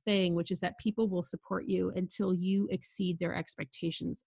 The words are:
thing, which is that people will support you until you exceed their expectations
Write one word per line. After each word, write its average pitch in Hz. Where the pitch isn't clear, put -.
thing, 190
which 170
is 180
that 180
people 220
will 180
support -
you 185
until 185
you 190
exceed 180
their 170
expectations -